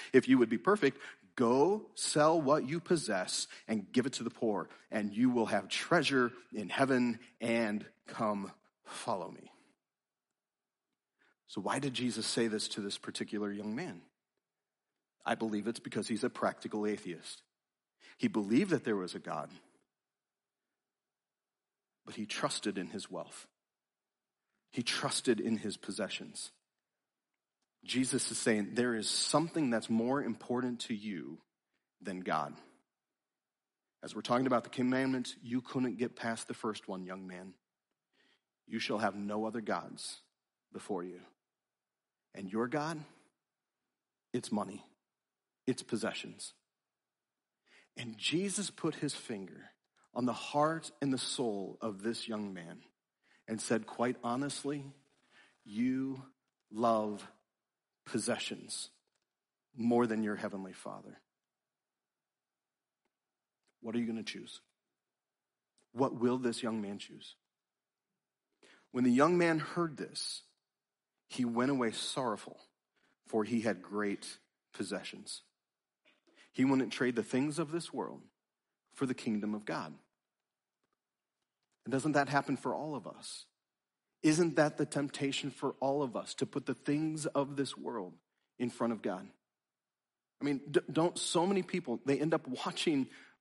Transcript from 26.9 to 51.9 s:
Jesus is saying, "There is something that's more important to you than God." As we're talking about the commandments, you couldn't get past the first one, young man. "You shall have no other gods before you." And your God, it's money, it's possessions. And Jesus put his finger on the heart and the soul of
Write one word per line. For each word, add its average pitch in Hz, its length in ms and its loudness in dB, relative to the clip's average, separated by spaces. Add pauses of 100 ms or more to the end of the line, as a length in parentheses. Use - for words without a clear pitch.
Jesus 131 440 2
is 113 80 -4
saying, 104 360 2
"There 120 220 2
is 104 140 -2
something 156 600 2
that's 117 200 0
more 120 320 2
important 123 600 -2
to - 120 -4
you 90 460 -6 (600)
than 92 180 -6
God." 80 340 -2 (1500)
As - 100 -10
we're 107 80 -6
talking 123 240 4
about 127 200 4
the - 40 -14
commandments, 131 720 0
you 123 200 -2
couldn't 127 340 -2
get 117 220 -2
past 113 320 -4
the 123 40 -6
first 107 340 -6
one, 92 180 -6
young 95 200 -8
man. 92 300 -12 (1120)
"You 113 100 -4
shall 107 220 0
have 101 160 2
no 104 300 -2
other 113 160 -4
gods - 600 -6 (520)
before 95 300 -6
you." 90 180 -10 (1120)
And 95 160 -8
your 113 160 0
God, 151 360 -2 (1300)
it's 120 180 -4
money, 101 340 -4 (800)
it's 127 160 -2
possessions. - 720 -6 (1400)
And 117 220 -10
Jesus 185 520 0
put - 260 -4
his 147 200 -2
finger - 560 -10 (420)
on 120 120 2
the 120 80 2
heart 156 580 0 (100)
and 139 100 2
the 131 60 2
soul 104 640 -2
of 101 220 -4